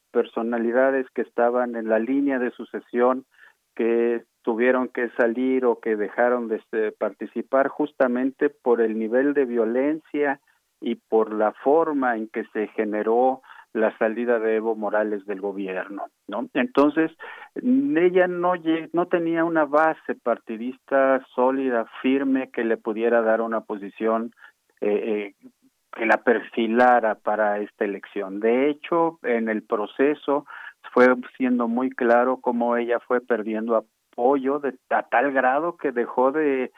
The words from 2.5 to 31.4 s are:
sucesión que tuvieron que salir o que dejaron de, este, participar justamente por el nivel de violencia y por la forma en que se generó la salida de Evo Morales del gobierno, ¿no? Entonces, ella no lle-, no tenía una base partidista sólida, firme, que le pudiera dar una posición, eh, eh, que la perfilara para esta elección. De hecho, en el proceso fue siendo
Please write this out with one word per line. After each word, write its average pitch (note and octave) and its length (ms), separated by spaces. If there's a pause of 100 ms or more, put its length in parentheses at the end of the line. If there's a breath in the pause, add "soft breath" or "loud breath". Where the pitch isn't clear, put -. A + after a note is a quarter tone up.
sucesión B2 720 (500 soft breath)
que A#2 500 (180)
tuvieron B2 460
que A#2+ 280
salir B2+ 480
o A#2 160
que A2 160
dejaron A#2+ 520
de, A2 80
este, G#2+ 360
participar A#2 760
justamente C3+ 800
por A#2+ 320
el A2 180
nivel B2 360
de C#3 100
violencia C3+ 960 (400)
y A#2 140
por A2 380
la G#2+ 200
forma C#3+ 640
en A2 120
que A2+ 240
se G#2+ 160
generó A2 760 (300 loud breath)
la A2 260
salida A#2 400
de A2 180
Evo A2 200
Morales G#2 500
del G2+ 140
gobierno, G2 640 (240)
¿no? A2+ 260
Entonces, D3 560 (460 loud breath)
ella D#3 720
no F3+ 260
lle-, D#3+ 380
no E3+ 140
tenía E3 380
una E3 200
base D3 500
partidista B2+ 1200
sólida, B2+ 520 (140)
firme, C3+ 500
que A#2+ 140
le A2+ 120
pudiera A#2 460
dar A2+ 180
una A2+ 220
posición, A2 680 (480 soft breath)
eh, G#2 560
eh, - 120 (460)
que A2+ 120
la A2+ 120
perfilara A2+ 1000
para G#2 420
esta G#2 260
elección. G2 560
De B2 300
hecho, E3 540
en A2+ 240
el A2 140
proceso C#3 840 (460 loud breath)
fue B2+ 140 (300)
siendo B2 320